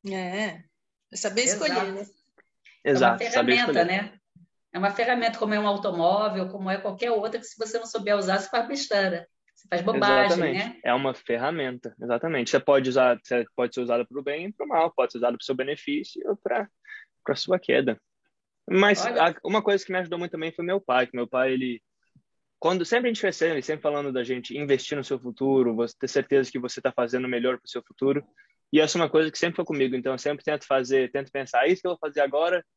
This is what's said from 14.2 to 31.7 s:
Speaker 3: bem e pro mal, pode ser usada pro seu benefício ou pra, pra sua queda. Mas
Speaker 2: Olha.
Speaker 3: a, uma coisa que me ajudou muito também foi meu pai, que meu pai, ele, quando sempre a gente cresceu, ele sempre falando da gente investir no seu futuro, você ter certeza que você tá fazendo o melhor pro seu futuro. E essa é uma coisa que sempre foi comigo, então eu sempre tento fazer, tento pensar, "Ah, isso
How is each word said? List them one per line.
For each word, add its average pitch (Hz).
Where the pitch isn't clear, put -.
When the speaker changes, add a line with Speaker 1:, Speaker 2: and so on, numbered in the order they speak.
Speaker 3:
bem 147
e 214
pro -
mal, 165
pode 123
ser 120
usada 120
pro -
seu 135
benefício 143
ou 202
pra, -
pra 139
sua 180
queda. 131
Mas 190
Speaker 2:
Olha. 220
Speaker 3:
a, 165
uma 208
coisa 202
que -
me 185
ajudou 175
muito 175
também 160
foi 170
meu 190
pai, 123
que -
meu 120
pai, 131
ele, 127
quando 180
sempre 240
a -
gente 214
cresceu, 175
ele 143
sempre 151
falando 143
da 127
gente 123
investir 143
no 139
seu 131
futuro, 127
você 113
ter 131
certeza 139
que 131
você 123
tá 131
fazendo 123
o 127
melhor 123
pro -
seu 123
futuro. 139
E 151
essa 156
é 175
uma 151
coisa 156
que 156
sempre 170
foi 175
comigo, 135
então 131
eu 127
sempre 147
tento 151
fazer, 131
tento 139
pensar, 131
"Ah, 139
isso 185